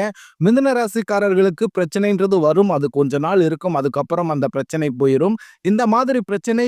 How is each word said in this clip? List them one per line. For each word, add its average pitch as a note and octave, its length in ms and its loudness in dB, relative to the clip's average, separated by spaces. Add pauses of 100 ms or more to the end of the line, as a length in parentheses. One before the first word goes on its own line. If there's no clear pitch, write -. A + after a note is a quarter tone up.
(400)
மிதுன B3+ 320 4
ராசிக்காரர்களுக்கு G3+ 1000 0
பிரச்சனைன்றது G3 680 0
வரும், E3 300 2
அது C#3+ 200 -2
கொஞ்ச C#3+ 280 0
நாள் F3 240 0
இருக்கும், D#3+ 340 -2
அதுக்கப்புறம் C#3+ 540 -2
அந்த C#3 180 -2
பிரச்சனை D3 420 -4
போயிரும். C3+ 460 0 (280)
இந்த G#3+ 220 2
மாதிரி B3 340 0
பிரச்சனை A3+ 460 -4